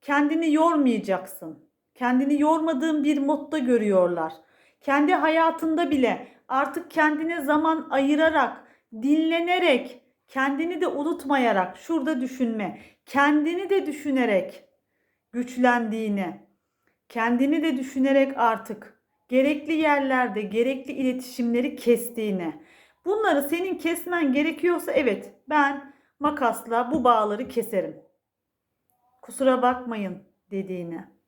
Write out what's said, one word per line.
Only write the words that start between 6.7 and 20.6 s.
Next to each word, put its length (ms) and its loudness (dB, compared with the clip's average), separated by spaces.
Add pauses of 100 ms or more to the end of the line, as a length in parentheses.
kendine 500 0
zaman 480 0
ayırarak, 720 2 (380)
dinlenerek, 1000 2 (260)
kendini 540 -2
de 60 0
unutmayarak, 920 0
şurada 440 -2
düşünme, 580 -4 (260)
kendini 640 0
de 160 2
düşünerek 760 -2 (680)
güçlendiğini, 1160 -2 (640)
kendini 540 0
de 140 0
düşünerek 600 2
artık 600 -2 (300)
gerekli 440 2
yerlerde 680 0
gerekli 520 -2